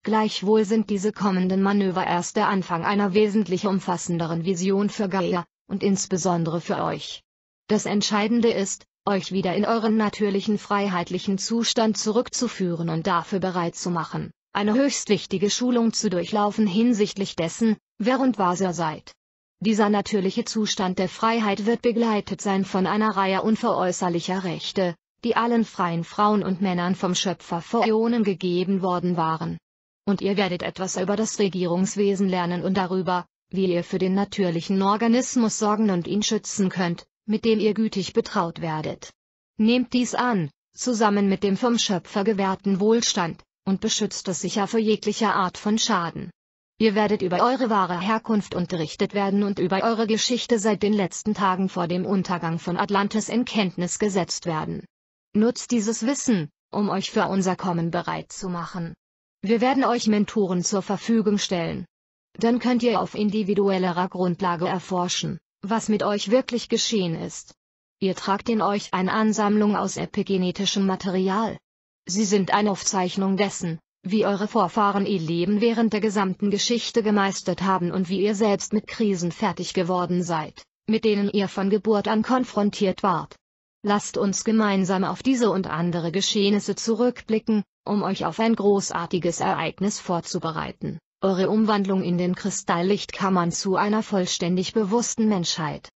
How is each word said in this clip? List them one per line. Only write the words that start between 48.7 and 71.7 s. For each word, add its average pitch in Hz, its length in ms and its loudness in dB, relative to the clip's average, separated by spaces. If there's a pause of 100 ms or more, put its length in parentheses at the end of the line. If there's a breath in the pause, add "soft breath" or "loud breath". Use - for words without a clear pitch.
werden 196 300 2
und 202 160 -2
über 185 240 0
eure 226 240 0
Geschichte 220 520 0
seit 208 240 0
den 208 120 4
letzten 202 400 -2
Tagen 190 340 0
vor 175 180 -2
dem 180 200 -2
Untergang 175 520 -2
von 175 200 -4
Atlantis 202 500 0
in 240 160 0
Kenntnis 180 540 -2
gesetzt 190 480 0
werden. 165 380 -4 (500)
Nutzt 220 360 2
dieses 226 360 0
Wissen, 226 420 0 (240)
um 208 160 0
euch 185 220 -4
für 196 160 0
unser 185 300 0
Kommen 170 340 -2
bereit 165 420 -6
zu - 160 -10
machen. 170 460 -8 (460)
Wir 208 200 2
werden 262 240 2
euch 233 240 0
Mentoren 196 560 2
zur 190 180 0
Verfügung 208 560 0
stellen. 170 460 -4 (540)
Dann 233 200 2
könnt 240 240 0
ihr 226 180 2
auf - 140 -6
individuellerer 190 920 0
Grundlage 180 580 0
erforschen, 175 720 -2 (240)
was 214 260 -4
mit 214 140 2
euch 202 280 -2
wirklich 247 380 0
geschehen 185 460 0
ist. - 400 -12 (460)
Ihr 190 160 0
tragt 202 320 -4
in 220 140 2
euch 202 320 -2
eine 185 180 0
Ansammlung 208 640 2
aus 190 200 -2
epigenetischem 185 880 0
Material. 190 720 0 (480)